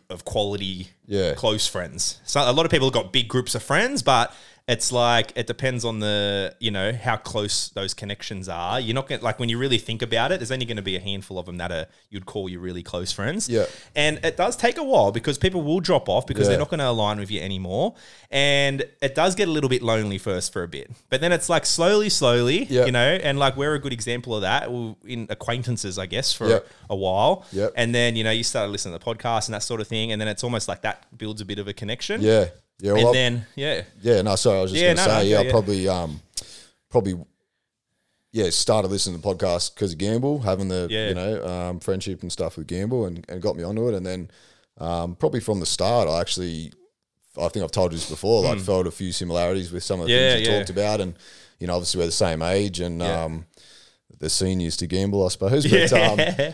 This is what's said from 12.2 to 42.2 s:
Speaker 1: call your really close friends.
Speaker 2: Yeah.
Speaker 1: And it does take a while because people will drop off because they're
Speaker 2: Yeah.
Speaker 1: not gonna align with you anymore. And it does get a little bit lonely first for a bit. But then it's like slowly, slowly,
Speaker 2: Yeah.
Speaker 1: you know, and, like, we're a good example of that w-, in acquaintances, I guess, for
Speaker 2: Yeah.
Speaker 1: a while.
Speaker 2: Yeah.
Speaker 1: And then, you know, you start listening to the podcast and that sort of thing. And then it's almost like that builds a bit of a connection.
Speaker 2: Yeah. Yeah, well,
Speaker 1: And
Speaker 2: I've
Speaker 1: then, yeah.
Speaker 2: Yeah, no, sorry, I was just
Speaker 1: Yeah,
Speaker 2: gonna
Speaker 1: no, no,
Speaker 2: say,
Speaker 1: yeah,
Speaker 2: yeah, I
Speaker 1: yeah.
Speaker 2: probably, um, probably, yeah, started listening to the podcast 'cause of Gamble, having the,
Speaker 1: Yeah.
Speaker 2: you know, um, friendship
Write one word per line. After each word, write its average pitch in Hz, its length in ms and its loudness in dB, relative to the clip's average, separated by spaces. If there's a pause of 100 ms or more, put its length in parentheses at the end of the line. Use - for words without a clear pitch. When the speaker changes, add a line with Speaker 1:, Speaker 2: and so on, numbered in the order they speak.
Speaker 1:
call 95 240 -6
your 90 100 -10
really 90 240 -8
close 90 300 -6
friends. 147 340 -4
Speaker 2:
Yeah. 113 160 2 (320)
Speaker 1:
And 151 300 2
it 165 100 0
does 208 220 0
take 240 200 0
a 330 60 -6
while 160 300 4
because 135 240 -2
people 185 240 0
will 156 180 0
drop 156 300 2
off 98 180 2
because - 200 2
they're 196 80 6
Speaker 2:
Yeah. - 40 2
Speaker 1:
not 147 100 -2
gonna 143 200 0
align 107 280 0
with 101 140 -8
you 101 80 -4
anymore. 95 540 -2 (360)
And 139 560 2 (160)
it 135 140 -2
does 180 200 4
get 202 120 2
a 170 40 0
little 147 180 2
bit 127 120 2
lonely 110 360 0
first 92 340 -4
for 92 120 -4
a 87 40 -6
bit. 71 240 -12 (180)
But 131 120 0
then 170 100 2
it's 170 160 0
like 165 180 2
slowly, 208 440 4
slowly, 127 600 4
Speaker 2:
Yeah. 123 180 4
Speaker 1:
you 127 40 2
know, 131 320 4
and, 139 160 0
like, 135 160 4
we're 143 180 0
a 147 60 -2
good 139 140 -6
example 120 420 -4
of 104 60 -2
that 101 240 0
w-, 120 400 -6
in 117 240 -8
acquaintances, 117 680 -4
I 95 100 -6
guess, 104 260 -2
for 107 160 0
Speaker 2:
Yeah. 110 100 6 (300)
Speaker 1:
a 107 80 -2
while. 101 560 2
Speaker 2:
Yeah. 101 140 0 (100)
Speaker 1:
And 120 180 0
then, 120 220 4
you 110 80 0
know, 110 60 2
you 113 120 0
start 107 260 -2
listening 98 300 -8
to - 0 -
the - 60 -18 (100)
podcast 113 320 -2
and 113 60 -6
that 104 100 -6
sort 117 160 -6
of 107 80 -6
thing. 113 240 -2
And 107 80 -2
then 107 80 -2
it's 104 160 -4
almost 120 240 -2
like - 140 -6
that - 240 -6 (120)
builds 107 220 -8
a 107 60 -10
bit 101 120 -6
of 101 120 -8
a 98 40 -10
connection. 110 480 -6
Speaker 2:
Yeah. 107 260 6 (320)
Yeah, 98 120 -2
well, 104 80 4
Speaker 1:
And 113 80 8
Speaker 2:
I've 123 80 8
Speaker 1:
then, 120 300 2 (100)
yeah. 139 260 -4 (220)
Speaker 2:
Yeah, 113 180 6
no, 202 140 4
sorry, 107 240 4
I - 20 2
was 95 100 0
just 156 120 2
Speaker 1:
Yeah, 175 100 6
Speaker 2:
gonna - 140 4
Speaker 1:
no, 107 80 6
no, 107 60 4
Speaker 2:
say, 98 80 4
Speaker 1:
yeah, 107 40 6
Speaker 2:
yeah, 104 60 6
I 98 60 4
Speaker 1:
yeah. - 60 0
Speaker 2:
probably, 98 360 2
um, 85 340 -2 (680)
probably, 98 240 2 (1160)
yeah, 104 200 2
started 107 400 2
listening 92 280 -2
to - 80 -12
the - 80 -
podcast 87 400 0
'cause 95 180 -2
of 78 40 -10
Gamble, 120 420 0
having 98 280 0
the, 90 220 -2
Speaker 1:
Yeah. 107 200 -2
Speaker 2:
you 92 60 0
know, 95 320 -4
um, 90 320 -6
friendship 95 420 -4